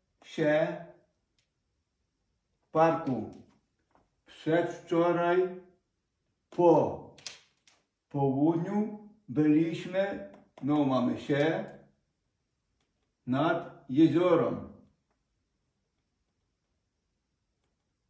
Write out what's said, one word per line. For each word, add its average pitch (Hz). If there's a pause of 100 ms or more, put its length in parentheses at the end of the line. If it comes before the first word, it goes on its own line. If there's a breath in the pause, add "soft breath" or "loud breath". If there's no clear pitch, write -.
(280)
Ще 156 (1700)
в -
парку. 156 (840)
Przedwczoraj 175 (920)
po 160 (1040)
południu 165 (200)
byliśmy, 165 (320)
no 147
mamy 123
się, 151 (1600)
nad 151
jeziorem. 156 (3500)